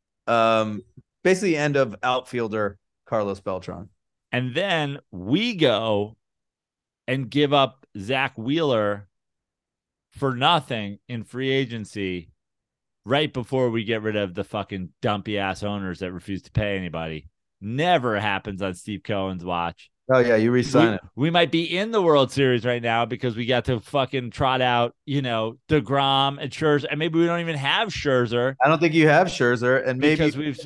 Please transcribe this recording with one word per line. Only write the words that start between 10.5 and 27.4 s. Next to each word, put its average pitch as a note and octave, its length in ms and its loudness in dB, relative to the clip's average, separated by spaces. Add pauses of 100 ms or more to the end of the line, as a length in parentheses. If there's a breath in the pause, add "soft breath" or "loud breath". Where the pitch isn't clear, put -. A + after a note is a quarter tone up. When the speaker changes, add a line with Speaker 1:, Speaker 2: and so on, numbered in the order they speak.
Speaker 2:
in A#2 160 -8
free C3 280 -6
agency G#2 800 -4 (720)
right C#3+ 260 0
before B2+ 380 -2
we A2+ 140 -2
get A2 180 -2
rid G#2+ 140 -2
of G2+ 180 -2
the G2 100 -6
fucking G2 460 -8 (120)
dumpy G#2 360 -2
ass G2 260 -4
owners G2 360 -6
that F2+ 120 -6
refuse F2+ 300 -10
to - 100 -20
pay G2+ 260 -2
anybody. D#2+ 500 -8 (340)
Never B2 580 0
happens G2 420 -4
on F#2+ 120 -2
Steve F#2+ 300 -10
Cohen's F#2+ 420 -4
watch. E2+ 460 -6 (200)
Speaker 1:
Oh C3 60 6
yeah, A#2+ 180 6
you A2+ 160 4
re-sign B2 360 4
Speaker 2:
We, G#2+ 80 -2
Speaker 1:
it. F#2 60 -8 (140)
Speaker 2:
we C#3 140 0
might E3+ 220 2
be E3 260 -2
in G#3+ 140 -2
the A3 100 2
World C#3+ 300 4
Series B2+ 340 2
right A#2+ 160 -2
now A#2 240 0
because A#2 300 -4
we A#2+ 100 -4
got B2 200 0
to B2 140 0
fucking B2+ 520 -2
trot C3 300 0
out, A#2+ 340 2 (100)
you C#3+ 160 -2
know, A2+ 380 -4 (100)
DeGrom C#3 720 2
and C#3 100 -8
Scherzer, D3 380 0
and D3 80 -4
maybe E3 220 0
we E3+ 80 4
don't E3+ 140 -2